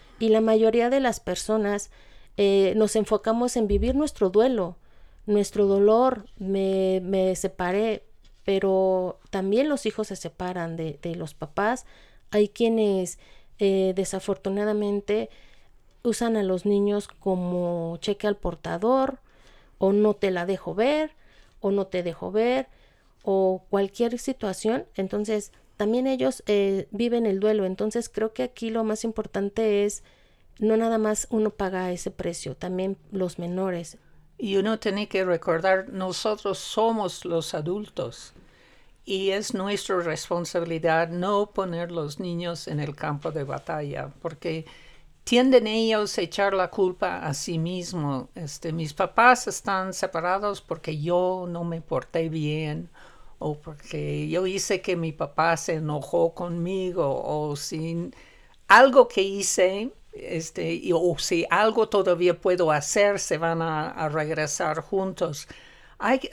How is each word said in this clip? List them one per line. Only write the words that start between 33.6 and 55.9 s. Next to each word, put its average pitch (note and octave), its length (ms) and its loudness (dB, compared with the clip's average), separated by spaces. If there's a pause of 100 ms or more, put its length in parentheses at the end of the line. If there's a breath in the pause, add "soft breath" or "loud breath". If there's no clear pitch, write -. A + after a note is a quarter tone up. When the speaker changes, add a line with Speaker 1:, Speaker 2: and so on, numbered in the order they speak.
Speaker 2:
Y G3 200 0
uno A3 220 2
tiene G#3 280 -2
que F#3+ 160 0
recordar, F#3 640 2
nosotros F#3 680 -4
somos A3 680 0
los E3+ 280 -2
adultos, F3 800 -6 (720 soft breath)
y F#3+ 240 -2
es G#3 240 -2
nuestra G3 480 -2
responsabilidad E3 1080 0
no G3+ 420 0
poner E3+ 400 -4
los D3+ 280 -6
niños E3+ 480 -6
en D3+ 120 -4
el D3 160 -6
campo D3+ 360 -6
de D3 120 -6
batalla, C#3 680 -8 (100)
porque D#3+ 440 -6 (580 loud breath)
tienden B3 440 6
ellos A3 500 0
a G#3+ 40 0
echar G3 320 0
la F#3 160 0
culpa F#3 500 0
a D#3+ 140 -4
sí E3 240 -4
mismo. D#3+ 800 -4
Este, D#3+ 380 -8
"mis D#3+ 200 -6
papás A#3+ 540 4
están F#3+ 460 -4
separados F#3 680 -2
porque D#3+ 380 -6
yo F3+ 500 0
no E3+ 140 -6
me E3+ 180 -6
porté E3 480 -4
bien", D#3 600 -4 (500 loud breath)
o D3+ 160 -4
porque D3 720 -8
yo E3+ 180 0
hice F#3+ 360 -2
que F#3 140 -2
mi E3 160 -4
papá D#3+ 460 0
se E3 180 -4
enojó D#3 600 0